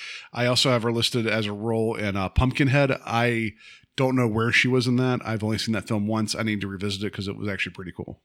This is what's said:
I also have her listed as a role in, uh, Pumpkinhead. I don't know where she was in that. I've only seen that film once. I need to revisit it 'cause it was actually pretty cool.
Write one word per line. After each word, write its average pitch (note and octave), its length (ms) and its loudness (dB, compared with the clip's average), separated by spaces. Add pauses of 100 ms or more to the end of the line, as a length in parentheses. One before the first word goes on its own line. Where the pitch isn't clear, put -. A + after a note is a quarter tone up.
(320)
I B2 140 0
also B2+ 240 4
have A#2+ 140 2
her A#2+ 80 0
listed A#2 340 0
as G#2+ 200 0
a G#2 60 -4
role A2 440 0
in, G2+ 200 -2
uh, F#2+ 120 -2
Pumpkinhead. C3+ 640 4 (120)
I A2+ 500 0 (420)
don't C3 180 2
know B2+ 140 4
where A2+ 240 0
she - 160 4
was B2 180 2
in B2+ 100 2
that. B2+ 280 2
I've G#2+ 180 -4
only G#2+ 160 -2
seen A2+ 160 -2
that G2 140 -4
film G#2 180 0
once. A2 300 0
I A2+ 80 -2
need G#2+ 160 0
to G2 80 -6
revisit G2 340 -4
it G2+ 100 -4
'cause G2 140 -6
it G2 100 -6
was G#2 120 -6
actually F#2+ 240 -6
pretty F#2 240 -12
cool. - 280 -12